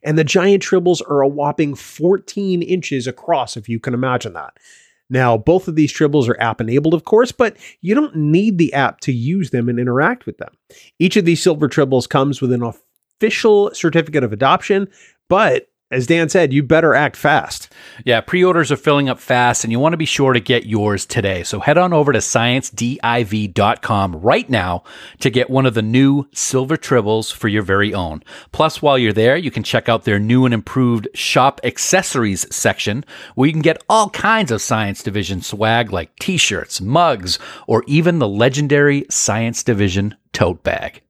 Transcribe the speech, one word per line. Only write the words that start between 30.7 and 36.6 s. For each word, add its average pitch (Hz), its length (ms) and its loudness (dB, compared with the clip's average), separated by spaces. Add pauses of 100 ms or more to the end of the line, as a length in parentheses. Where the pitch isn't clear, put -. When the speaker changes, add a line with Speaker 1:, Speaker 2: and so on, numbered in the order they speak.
Speaker 2:
shop - 500 0
accessories 117 880 -2
section, 110 520 -4 (300)
where 131 120 2
you 160 60 0
can 156 80 -2
get 160 260 0
all 214 220 2
kinds 208 420 0
of 107 100 -2
Science 107 400 -4
Division 98 400 -4
swag, 110 520 -2
like 85 240 -6
t-shirts, - 640 -4